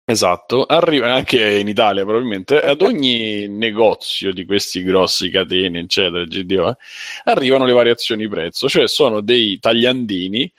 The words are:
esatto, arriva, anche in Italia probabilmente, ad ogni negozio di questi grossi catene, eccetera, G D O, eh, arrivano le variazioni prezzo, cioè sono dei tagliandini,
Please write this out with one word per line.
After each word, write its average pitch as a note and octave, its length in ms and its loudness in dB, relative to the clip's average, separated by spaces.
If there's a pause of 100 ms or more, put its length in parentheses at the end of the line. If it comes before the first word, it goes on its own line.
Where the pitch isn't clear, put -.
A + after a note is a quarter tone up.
esatto, G#2+ 600 0
arriva, D3 480 2
anche G#2+ 460 0
in G2+ 80 -2
Italia G#2 380 2
probabilmente, A2+ 540 0
ad C#3+ 220 0
ogni A#2 680 0
negozio G#2 880 0
di F2+ 120 -8
questi F#2 360 -2
grossi F#2 480 0
catene, F2+ 520 -2
eccetera, F2 440 -2
G F2+ 160 -8
D F#2+ 160 -2
O, F#2 120 2
eh, B2 60 -4 (500)
arrivano C3 400 2
le B2 80 2
variazioni A#2 540 2
prezzo, F2 400 -4
cioè C#3+ 200 2
sono A2 340 0
dei G#2+ 380 0
tagliandini, A#2 1000 0